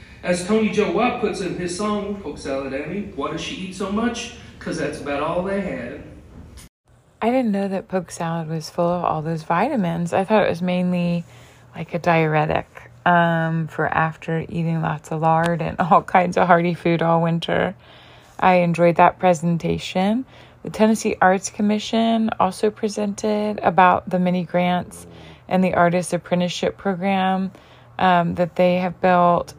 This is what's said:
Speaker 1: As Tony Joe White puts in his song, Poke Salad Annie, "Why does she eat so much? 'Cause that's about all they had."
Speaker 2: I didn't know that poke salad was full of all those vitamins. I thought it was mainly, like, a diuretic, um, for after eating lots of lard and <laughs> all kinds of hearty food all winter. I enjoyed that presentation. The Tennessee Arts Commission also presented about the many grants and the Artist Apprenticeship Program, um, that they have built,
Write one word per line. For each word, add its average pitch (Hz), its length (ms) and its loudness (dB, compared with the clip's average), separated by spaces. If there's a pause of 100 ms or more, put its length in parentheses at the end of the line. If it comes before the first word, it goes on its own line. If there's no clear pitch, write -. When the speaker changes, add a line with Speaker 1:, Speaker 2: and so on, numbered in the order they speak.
(220)
Speaker 1:
As 180 240 -2
Tony 214 240 2
Joe 185 220 2
White 226 280 0
puts 202 200 -2
in 160 160 -4
his 175 200 -6
song, 208 460 -4
Poke 147 160 -10
Salad 135 340 -6
Annie, 165 420 -6
"Why 151 180 -4
does - 80 -6
she - 160 -8
eat 180 180 -10
so 196 160 -6
much? 226 460 -4 (220)
'Cause 165 200 -6
that's 147 220 -6
about 143 200 -4
all 165 220 -2
they 196 180 -2
had." 123 440 -8 (1160)
Speaker 2:
I 220 100 2
didn't 247 220 2
know 196 160 0
that 185 200 -6
poke 185 220 -4
salad 165 380 -4
was 160 220 -6
full 175 180 0
of 175 160 0
all 156 180 -4
those 160 200 -6
vitamins. 175 680 -2
I 190 120 0
thought 208 200 2
it - 40 2
was 170 140 -4
mainly, 180 600 -2 (500)
like, 160 200 -10
a 175 40 -6
diuretic, 156 680 2 (380)
um, 165 640 2
for - 180 -2
after 160 600 -2
eating 165 320 -2
lots 160 300 -6
of 156 100 -4
lard 160 400 2
and 160 200 -6
<laughs> 170 100 -2
all 180 120 6
kinds 180 340 0
of 185 100 4
hearty 170 280 4
food 170 280 0
all 165 200 4
winter. 170 520 -2 (680)
I 185 140 6
enjoyed 170 420 4
that - 240 6
presentation. 175 1040 0 (400)
The - 60 -8
Tennessee 220 500 2
Arts 190 300 0
Commission 220 800 0 (100)
also 190 300 0
presented 208 920 -4
about 180 480 4
the 185 80 0
many 180 240 0
grants 175 640 -2 (420)
and 185 140 2
the 180 120 2
Artist 175 380 2
Apprenticeship 180 640 -2
Program, 190 760 -2 (480)
um, 175 340 4
that 175 220 -2
they 180 220 4
have 180 220 -4
built, 175 580 4